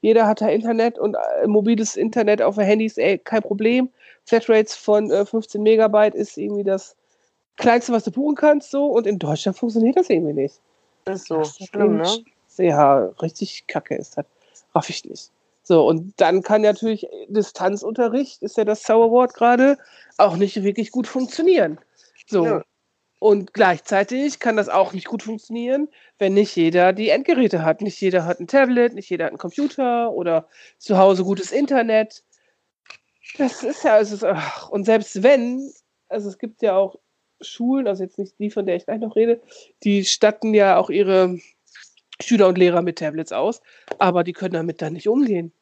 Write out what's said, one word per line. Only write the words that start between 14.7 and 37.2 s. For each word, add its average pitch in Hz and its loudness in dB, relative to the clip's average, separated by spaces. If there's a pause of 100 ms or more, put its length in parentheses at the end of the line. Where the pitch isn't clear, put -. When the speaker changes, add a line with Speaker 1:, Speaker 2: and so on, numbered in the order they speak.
Speaker 1:
Raff - -2
ich - -12
nicht. - -20 (320)
So, 165 4
und 165 -2
dann 185 2
kann 214 0
natürlich 214 0 (200)
Distanzunterricht, 214 -4
ist - -6
ja 220 0
das 214 -2
Zauberwort 233 4
gerade, 254 4 (400)
auch 185 4
nicht 196 -2
wirklich 202 -4
gut 247 -4
funktionieren. 254 0 (480)
So. 180 0
Speaker 2:
Nö. 202 -2 (580)
Speaker 1:
Und 202 0
gleichzeitig 202 0
kann 226 -2
das 208 -2
auch 190 0
nicht 185 -12
gut 214 -10
funktionieren, 240 -6 (300)
wenn 196 0
nicht 202 2
jeder 175 4
die 214 -4
Endgeräte 214 0
hat. 160 0
Nicht 208 -8
jeder 185 0
hat 175 -4
ein 175 -10
Tablet, 247 2
nicht - -16
jeder 165 -4
hat - -4
einen - -14
Computer 240 -4
oder 165 -2 (300)
zu 190 0
Hause 190 6
gutes 190 -4
Internet. 233 0 (1160)
Das 262 -4
ist 254 -8
ja, 220 6
es 208 -2
ist, 208 -8
ach, 165 -4
und 202 -4
selbst 214 0
wenn, 254 2 (380)
also 208 -8
es 190 -16
gibt - -12
ja 202 0
auch 196 0 (460)